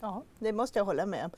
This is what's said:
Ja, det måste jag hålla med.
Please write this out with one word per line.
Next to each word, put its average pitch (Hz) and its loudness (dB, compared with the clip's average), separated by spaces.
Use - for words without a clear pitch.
Ja, 214 -6
det 220 0
måste 240 2
jag 202 4
hålla 170 2
med. 175 -2